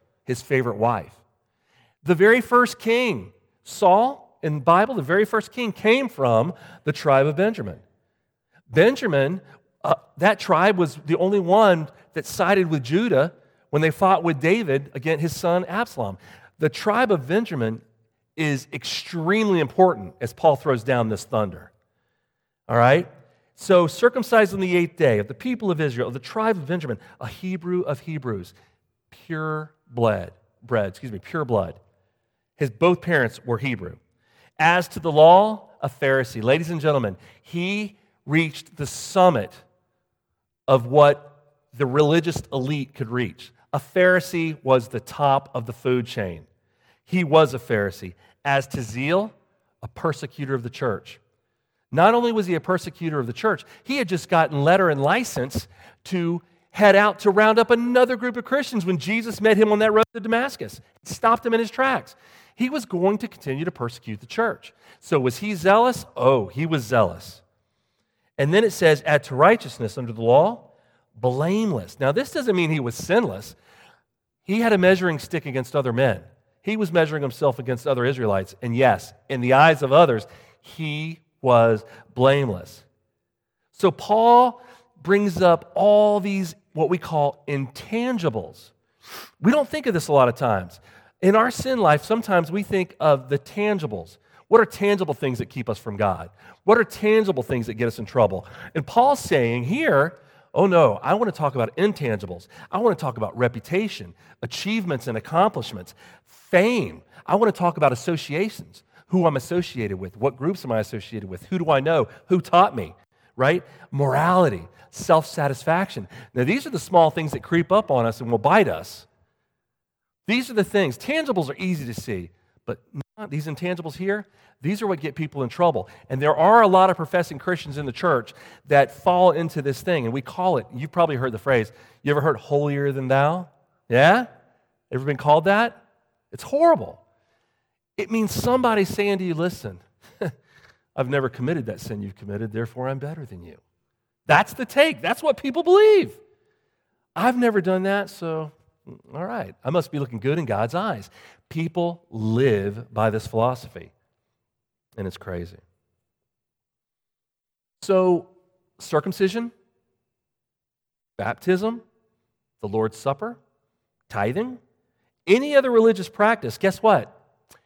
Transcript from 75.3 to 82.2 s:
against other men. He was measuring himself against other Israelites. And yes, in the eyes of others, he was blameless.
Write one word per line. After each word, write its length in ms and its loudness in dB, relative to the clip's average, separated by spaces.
against 300 -6
other 180 -2
men. 300 0
He 140 -6
was 160 -4
measuring 300 0
himself 360 -2
against 280 -8
other 180 -2
Israelites. 580 -2
And 140 -4
yes, 360 2
in 120 -6
the 140 2
eyes 280 6
of 100 0
others, 360 4
he 600 -10
was 460 4
blameless. 720 -2